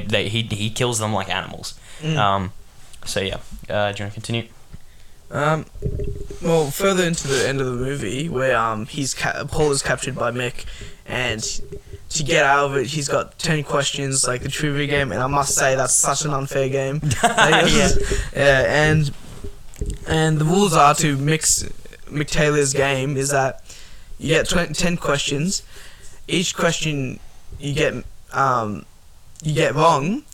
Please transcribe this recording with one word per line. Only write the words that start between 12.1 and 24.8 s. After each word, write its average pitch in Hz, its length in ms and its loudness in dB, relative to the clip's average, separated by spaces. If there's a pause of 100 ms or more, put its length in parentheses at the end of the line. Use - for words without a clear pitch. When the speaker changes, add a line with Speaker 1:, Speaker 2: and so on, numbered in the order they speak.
Speaker 2:
to 156 120 -2
get 156 220 4
out 143 240 4
of 139 80 -2
it, 123 100 0
he's 143 220 -2
got - 300 -2
ten 156 240 0
questions, 135 600 0
like 123 180 -2
the 139 60 -4
trivia 147 380 0
game, 139 240 0
and 104 100 -2
I 131 60 0
must 143 280 0
say 135 200 4
that's 131 200 2
such 143 280 2
an 147 100 -2
unfair 135 360 0
game. 139 320 0 (100)
Speaker 1:
<laughs> - 120 2
Speaker 2:
Like, 220 500 4
Speaker 1:
Yeah. 190 160 6 (460)
Speaker 2:
yeah, 135 260 6 (280)
and, 151 220 2 (960)
and 160 320 2
the 156 60 2
rules 185 280 4
are 147 220 8
to 147 220 2
mix 156 460 2 (460)
Mick 147 200 -2
Taylor's 147 420 4
game 135 460 0
is 139 140 0
that 135 300 0 (580)
you - 100 -2
get 156 180 4
twen-, 170 260 0
ten 175 220 2